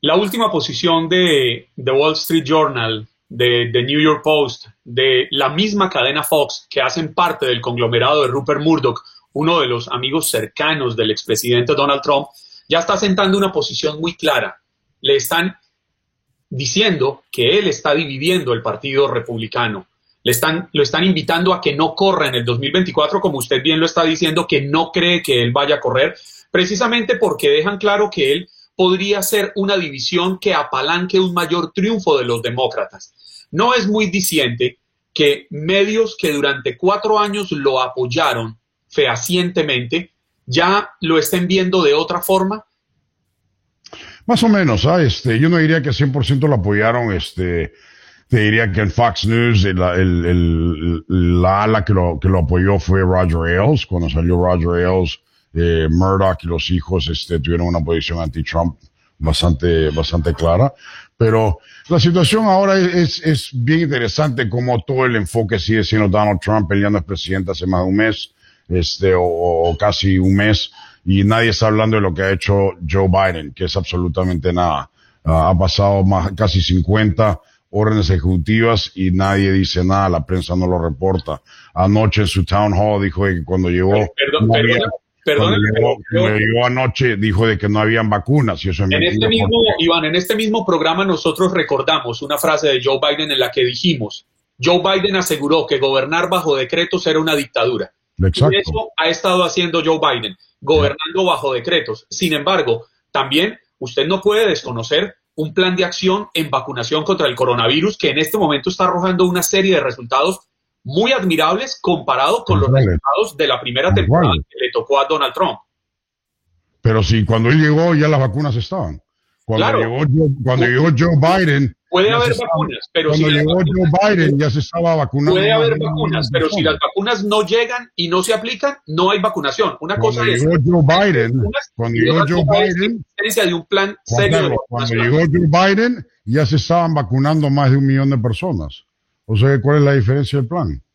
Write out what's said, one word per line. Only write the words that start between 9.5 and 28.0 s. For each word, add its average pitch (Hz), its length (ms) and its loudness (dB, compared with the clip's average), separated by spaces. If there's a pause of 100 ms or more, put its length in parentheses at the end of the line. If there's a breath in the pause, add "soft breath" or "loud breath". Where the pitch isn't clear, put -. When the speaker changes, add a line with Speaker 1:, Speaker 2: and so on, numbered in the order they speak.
Speaker 1:
de 135 80 0
los 120 200 -4
amigos 135 400 -4
cercanos 127 680 -4
del 110 160 0
expresidente 120 640 0
Donald 139 280 0
Trump, 143 240 0 (420 loud breath)
ya 160 120 2
está 196 160 -2
sentando 190 420 0
una 190 140 -2
posición 151 480 -4
muy 170 140 -6
clara. 139 420 -4 (460)
Le 139 140 2
están 170 400 -2 (920)
diciendo 143 800 -2
que 135 280 0
él 196 100 0
está 147 260 -2
dividiendo 151 580 -2
el 113 80 -2
Partido 135 480 -2
Republicano. 113 800 -6 (380)
Le 123 80 2
están, 160 400 -2
lo 147 100 0
están 160 220 0
invitando 180 480 0
a 180 80 -2
que - 140 -2
no 160 200 -2
corra 180 340 0
en 127 60 -6
el 117 100 -2
dos 120 140 -2
mil 139 140 -4
veinticuatro, 180 480 0
como 151 180 -2
usted 127 240 -2
bien 156 180 0
lo 165 60 2
está 170 180 0
diciendo, 160 420 0
que 143 160 0
no 156 300 -2
cree 175 300 0
que 123 200 2
él 120 100 0
vaya 143 240 2
a 143 40 -6
correr, 131 340 0 (360 loud breath)
precisamente 214 680 0
porque 147 340 0
dejan 170 280 0
claro 202 320 0